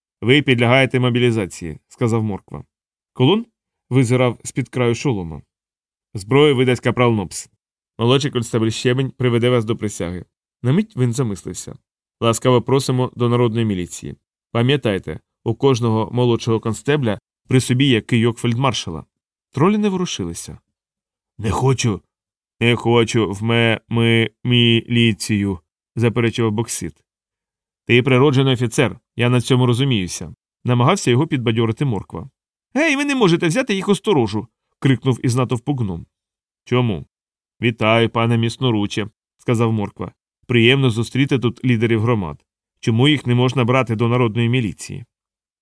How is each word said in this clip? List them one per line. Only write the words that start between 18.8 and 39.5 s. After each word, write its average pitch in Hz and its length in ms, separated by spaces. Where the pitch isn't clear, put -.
Тролі 190 260
не 208 120
ворушилися. 170 680
«Не 107 140
хочу, 120 500
не 117 160
хочу 117 560
в 101 120
ме-, 117 460
ми-, 117 420
міліцію», 113 1160
заперечував 117 560
Боксит. 104 520
«Ти 120 180
природжений 135 500
офіцер, 113 460
я 120 140
на 123 120
цьому 127 240
розуміюся», 113 680
намагався 123 480
його 135 160
підбадьорити 117 580
Морква. 98 440
«Гей, 302 220
ви 285 100
не 285 100
можете 175 320
взяти 220 280
їх 185 140
осторожу», 120 580
крикнув 131 460
із 120 100
натовпу 127 400
гном. 92 300
«Чому?» 117 400
«Вітаю, 113 480
пане 117 280
міцноруче», 113 720
сказав 117 340